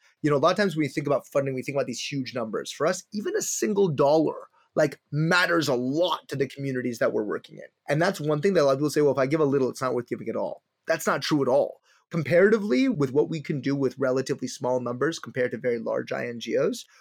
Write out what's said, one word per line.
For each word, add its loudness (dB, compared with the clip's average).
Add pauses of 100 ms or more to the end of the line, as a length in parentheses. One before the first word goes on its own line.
(220)
you 2
know, 4
a 2
lot 4
of -4
times 0
when 0
we 0
think -6
about 0
funding, -2
we -4
think -6
about 0
these -8
huge -6
numbers. -6
For -2
us, -2
even -4
a -2
single 0
dollar, 2 (380)
like, 0 (100)
matters 2
a 2
lot -2
to -6
the 0
communities -6
that 2
we're 0
working -8
in. -18 (240)
And 2
that's 0
one 0
thing 2
that 4
a 4
lot 4
of 0
people 0
say, 2
"Well, 6
if -2
I 4
give 2
a 4
little, 2
it's -8
not 0
worth -4
giving -6
at -4
all." -6 (240)
That's -2
not 0
true 2
at 0
all. 2 (300)
Comparatively, 4
with 0
what 2
we -4
can -4
do -2
with -2
relatively -2
small -2
numbers -4
compared -4
to -6
very -2
large -4
I -6
N -10
G -2
Os, 0 (160)